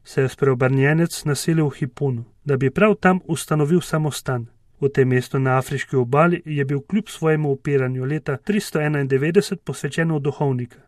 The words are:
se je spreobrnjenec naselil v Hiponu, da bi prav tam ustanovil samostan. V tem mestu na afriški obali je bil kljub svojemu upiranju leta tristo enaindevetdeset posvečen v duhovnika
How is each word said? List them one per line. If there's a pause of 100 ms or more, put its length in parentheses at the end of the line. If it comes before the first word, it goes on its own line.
se
je
spreobrnjenec
naselil
v
Hiponu, (200)
da
bi
prav
tam
ustanovil
samostan. (340)
V
tem
mestu
na
afriški
obali
je
bil
kljub
svojemu
upiranju
leta
tristo
enaindevetdeset
posvečen
v
duhovnika